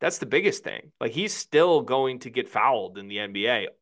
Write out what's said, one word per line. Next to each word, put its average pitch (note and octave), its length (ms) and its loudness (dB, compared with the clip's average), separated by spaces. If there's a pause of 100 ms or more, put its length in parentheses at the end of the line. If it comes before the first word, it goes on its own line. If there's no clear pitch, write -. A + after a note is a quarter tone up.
that's F3+ 160 -2
the - 80 -6
biggest D#3+ 360 2
thing. - 380 -12
Like, A#2+ 140 -2
he's G3+ 200 -2
still D#3+ 480 4
going C3 380 0
to B2 100 -16
get A#2+ 200 -4
fouled G#2 480 0
in G2 100 -14
the G2+ 120 -6
N G2+ 120 -6
B G2+ 160 -2
A A2 220 0 (120)